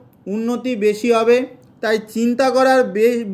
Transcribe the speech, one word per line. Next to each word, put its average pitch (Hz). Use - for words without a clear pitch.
উন্নতি 233
বেশি 208
হবে, 226
তাই 226
চিন্তা 240
করার 262
বে-, 233